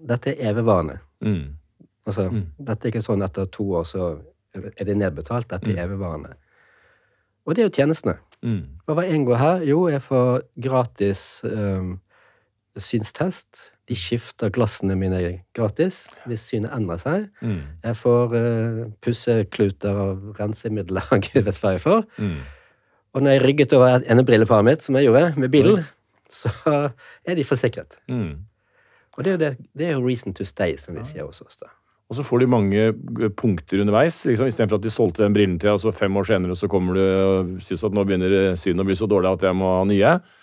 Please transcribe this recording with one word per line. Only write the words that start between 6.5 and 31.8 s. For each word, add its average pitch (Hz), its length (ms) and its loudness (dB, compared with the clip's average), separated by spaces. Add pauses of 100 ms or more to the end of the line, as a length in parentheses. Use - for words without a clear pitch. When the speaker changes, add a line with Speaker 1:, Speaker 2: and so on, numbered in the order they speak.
Speaker 1:
Og 160 80 -2
det 196 100 -4
er 208 40 2
jo - 180 0
tjenestene. 143 320 -2 (240)
Speaker 2:
Mm. 107 220 -4 (240)
Speaker 1:
Og 151 80 -2
hva 175 120 -2
inngår 139 300 2
her? 165 240 2
Jo, 160 260 2
jeg 143 120 0
får 127 420 2 (180)
gratis, 117 840 -2
ehm, 95 540 -4 (760)
synstest. - 960 -6 (160)
De - 80 -6
skifter - 560 -6
glassene 98 480 -2
mine 90 420 -2 (140)
gratis 135 520 -4 (200)
hvis 120 140 -8 (100)
synet 110 220 -4
endrer 95 280 -4
seg. 202 280 -4 (140)
Speaker 2:
Mm. 98 200 -4 (220)
Speaker 1:
Jeg 117 120 -4
får, 120 400 2
eh, 117 540 -2 (100)
pussekluter 104 960 -2
og 98 420 -6
rensemidler, 104 680 -6
<laughs> 101 240 0
gud 117 120 4
vet 101 100 -2
hva 98 180 0
jeg 90 80 -2
får. 214 240 2 (140)
Speaker 2:
Mm. 98 180 -4 (800)
Speaker 1:
Og 131 80 0
når 139 80 4
jeg 135 120 6
rygget 139 300 4
over 127 140 8 (100)
et 127 140 0
ene 123 140 6
brilleparet 113 400 6
mitt, 143 180 4
som 135 120 -2
jeg 135 140 4
gjorde 147 300 4
med 127 120 0
bilen, 151 280 6
Speaker 2:
Oi. 165 60 -2 (440)
Speaker 1:
så - 240 -6 (720)
er 175 100 -2
de 165 100 -2
forsikret. 117 520 -2 (140)
Speaker 2:
Mm. 101 260 -4 (800)
Speaker 1:
Og - 80 -6
det - 20 2
er 190 120 0
jo - 0 -
det, 151 140 0 (220)
det 151 140 -4
er 165 80 -2
jo 127 100 -2
reason 120 280 -4
to 101 100 -8
stay, 90 320 -2
som - 180 -14
vi 73 60 -10
Speaker 2:
Ja. - 40 -10
Speaker 1:
sier 76 220 -12
hos - 160 -18
oss - 140 -20
da. - 100 -20 (440)